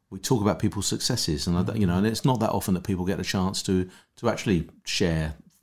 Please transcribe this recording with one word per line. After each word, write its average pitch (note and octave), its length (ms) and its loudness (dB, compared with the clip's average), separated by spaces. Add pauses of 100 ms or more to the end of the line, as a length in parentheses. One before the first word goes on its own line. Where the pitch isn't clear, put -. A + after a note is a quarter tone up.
we F#2+ 100 -12
talk A2 240 0
about G2+ 160 2
people's G#2 280 -2
successes, - 600 -2
and F2 100 2
I F2+ 60 4
don't, A2 160 -2
you G2+ 80 4
know, F2 100 2
and G2+ 100 2
it's A2 180 -2
not C3 160 2
that A2 100 0
often - 240 0
that F2 80 -2
people F2+ 240 -2
get F#2+ 120 0
a F#2+ 60 -4
chance F#2+ 380 0
to, F#2 260 2 (280)
to A#2 120 -2
actually F2+ 400 2 (160)
share D#2+ 500 0 (280)